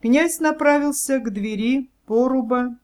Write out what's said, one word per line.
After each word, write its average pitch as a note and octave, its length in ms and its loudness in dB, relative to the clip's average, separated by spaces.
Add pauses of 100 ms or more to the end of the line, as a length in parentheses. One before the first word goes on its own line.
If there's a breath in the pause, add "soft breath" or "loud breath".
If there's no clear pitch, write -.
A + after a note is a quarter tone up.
Князь D4+ 380 2
направился D4 800 0
к B3+ 120 -6
двери A3 580 -2 (160)
поруба B3 760 0